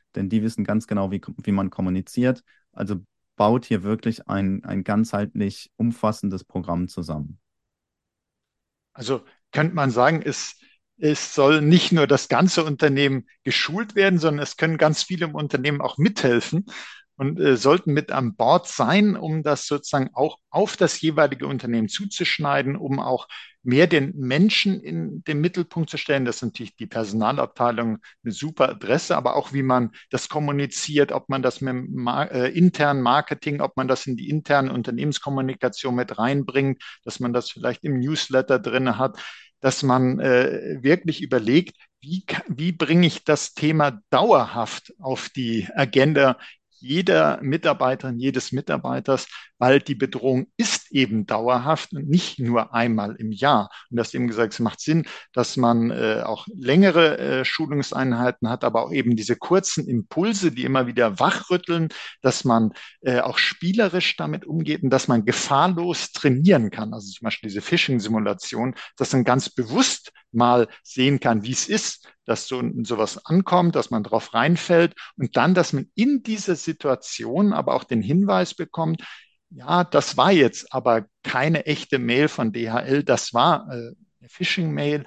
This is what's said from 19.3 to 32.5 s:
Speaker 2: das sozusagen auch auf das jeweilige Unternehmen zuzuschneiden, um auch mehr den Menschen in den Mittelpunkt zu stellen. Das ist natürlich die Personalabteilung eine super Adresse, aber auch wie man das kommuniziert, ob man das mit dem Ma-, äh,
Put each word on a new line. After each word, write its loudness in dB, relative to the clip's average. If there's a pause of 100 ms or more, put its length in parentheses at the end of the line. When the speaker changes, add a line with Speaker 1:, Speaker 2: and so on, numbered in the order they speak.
Speaker 2:
das -2
sozusagen -2
auch -2 (120)
auf -2
das 0
jeweilige 0
Unternehmen -2
zuzuschneiden, -2
um -4
auch -4 (340)
mehr 6
den 0
Menschen 2
in -8
den -2
Mittelpunkt -2
zu -12
stellen. 0
Das -4
ist -10
natürlich -10
die -14
Personalabteilung -2 (260)
eine -6
super 0
Adresse, -2
aber -2
auch -4
wie -2
man 0 (180)
das -6
kommuniziert, -2
ob -6
man -2
das -2
mit -4
dem -8
Ma-, -4
äh, -2